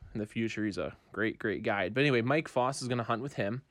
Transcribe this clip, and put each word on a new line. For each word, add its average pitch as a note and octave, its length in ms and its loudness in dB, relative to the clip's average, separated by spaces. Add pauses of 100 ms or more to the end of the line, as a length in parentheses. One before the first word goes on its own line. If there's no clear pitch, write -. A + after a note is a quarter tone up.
(160)
in A2+ 40 -4
the G#2+ 60 -2
future, A2 400 -2
he's F#2 140 -2
a D2 160 -4 (160)
great, G#2+ 260 0
great G#2 240 -2
guide. G2+ 320 0
But C3 80 2
anyway, C3+ 200 6
Mike D3 260 2
Foss B2+ 340 0
is C3 60 -4
gonna A#2+ 160 0
hunt A2 180 0
with C#3 120 -8
him, A2 380 -2